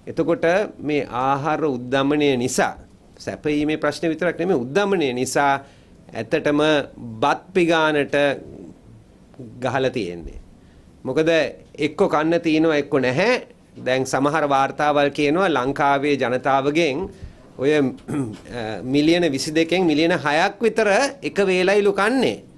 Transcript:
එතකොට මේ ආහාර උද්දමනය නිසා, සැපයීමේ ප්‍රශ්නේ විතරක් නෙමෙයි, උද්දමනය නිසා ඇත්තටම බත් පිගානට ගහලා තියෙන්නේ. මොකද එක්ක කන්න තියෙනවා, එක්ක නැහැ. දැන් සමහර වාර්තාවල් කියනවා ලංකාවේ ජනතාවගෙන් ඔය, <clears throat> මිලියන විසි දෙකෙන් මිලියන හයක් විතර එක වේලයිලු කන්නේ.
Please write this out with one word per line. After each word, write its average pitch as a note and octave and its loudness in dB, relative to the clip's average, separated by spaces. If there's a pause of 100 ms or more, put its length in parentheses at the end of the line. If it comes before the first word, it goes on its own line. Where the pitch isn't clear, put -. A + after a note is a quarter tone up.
එතකොට E3 -2 (320)
මේ C#3+ -2
ආහාර C#3 -2
උද්දමනය C#3 0
නිසා, B2 0 (400)
සැපයීමේ D3 -4
ප්‍රශ්නේ D3+ -2
විතරක් D#3+ -2
නෙමෙයි, E3+ 0
උද්දමනය D3+ 0
නිසා C#3 0 (580)
ඇත්තටම D3 -2 (540)
බත් C#3+ 0 (100)
පිගානට D#3+ 2 (1400)
ගහලා B2+ -2
තියෙන්නේ. F2 -8 (600)
මොකද D3 0 (480)
එක්ක D3 -2
කන්න E3 2
තියෙනවා, D#3+ 2
එක්ක C#3+ -2
නැහැ. C3+ 2 (400)
දැන් B2+ 0
සමහර D3 0
වාර්තාවල් C#3+ 2
කියනවා D3+ 0
ලංකාවේ C#3 2
ජනතාවගෙන් C3+ 0 (460)
ඔය, C3+ 0 (600)
<clears throat> A2 -8
මිලියන D#3+ 4
විසි C3+ -4
දෙකෙන් E3 2
මිලියන D#3+ 2
හයක් D3+ 0
විතර A3 0 (280)
එක - -6
වේලයිලු G3 2
කන්නේ. G3+ 0 (160)